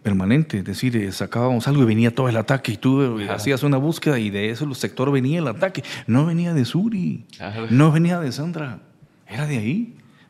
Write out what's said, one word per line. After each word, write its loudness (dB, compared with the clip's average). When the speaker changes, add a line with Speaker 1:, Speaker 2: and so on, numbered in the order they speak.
Speaker 1:
permanente, 2
es -6
decir, -4
eh, -2
sacábamos -2
algo 4
y 8
venía 4
todo 0
el 0
ataque 0
y -6
tú, 2
eh, -4
Speaker 2:
Ajá. -6
Speaker 1:
hacías 0
una 4
búsqueda 0
y 0
de -2
eso -6
el -4
sector -2
venía 2
el -2
ataque. -4
No 4
venía 0
de 2
Suri, -2
Speaker 2:
Ajá. -8
Speaker 1:
no 6
venía 2
de -4
Sandra, -8
era -6
de -2
ahí. -4